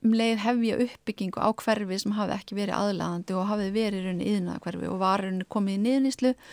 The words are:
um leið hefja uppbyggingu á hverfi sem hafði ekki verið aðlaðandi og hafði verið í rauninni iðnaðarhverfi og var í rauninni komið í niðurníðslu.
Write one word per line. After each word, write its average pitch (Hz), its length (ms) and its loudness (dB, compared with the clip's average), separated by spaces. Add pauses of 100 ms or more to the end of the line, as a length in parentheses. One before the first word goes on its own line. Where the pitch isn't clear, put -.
um 220 80 6
leið 226 240 4
hefja 226 420 2
uppbyggingu 214 580 -4
á 214 160 4
hverfi 208 460 0
sem 202 140 -2
hafði 208 260 0
ekki - 160 -10
verið 196 180 -2
aðlaðandi 175 640 -2
og 185 120 0
hafði 208 260 -2
verið 208 260 0
í 185 60 -4
rauninni 180 340 -2
iðnaðarhverfi 175 500 -6
og 190 100 -4
var 190 200 2
í 196 60 -4
rauninni 185 240 -4
komið 196 260 0
í 196 80 0
niðurníðslu. 254 520 2 (180)